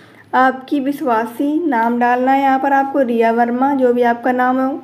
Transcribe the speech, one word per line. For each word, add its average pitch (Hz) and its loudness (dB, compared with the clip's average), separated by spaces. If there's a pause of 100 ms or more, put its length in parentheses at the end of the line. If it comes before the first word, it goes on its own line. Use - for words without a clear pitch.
(340)
आपकी 262 0
विश्वासी, 277 -2
नाम 240 0
डालना 247 2
है 269 2
यहाँ 269 2
पर 277 0
आपको 269 0
रिया 226 2
वर्मा, 240 0
जो 254 2
भी 240 0
आपका 240 0
नाम 254 0
हो, 262 0 (140)